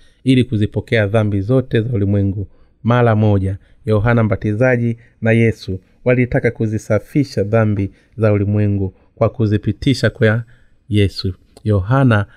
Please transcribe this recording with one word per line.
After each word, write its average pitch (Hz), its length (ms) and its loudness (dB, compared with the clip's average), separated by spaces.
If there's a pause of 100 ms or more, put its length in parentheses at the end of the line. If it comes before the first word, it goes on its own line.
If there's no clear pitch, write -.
(240)
ili 127 200 2
kuzipokea 107 600 -2
dhambi 104 340 0
zote 127 400 0
za 117 120 -4
ulimwengu 98 560 -2 (340)
mara 117 340 2
moja. 101 420 0 (280)
Yohana 110 360 2
Mbatizaji 113 760 0 (240)
na 113 120 0
Yesu 113 480 0 (240)
walitaka 123 460 0
kuzisafisha 110 920 -2
dhambi 104 480 0 (260)
za 107 160 2
ulimwengu 101 600 0 (200)
kwa 113 140 0
kuzipitisha 110 840 -2
kwa 113 340 0 (440)
Yesu. 98 460 -2 (300)
Yohana 107 600 2 (100)